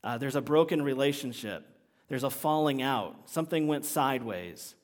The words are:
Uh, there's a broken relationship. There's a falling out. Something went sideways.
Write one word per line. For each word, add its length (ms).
Uh, 140
there's 180
a 60
broken 400
relationship. 840
There's 160
a 60
falling 520
out. 340
Something 360
went 200
sideways. 960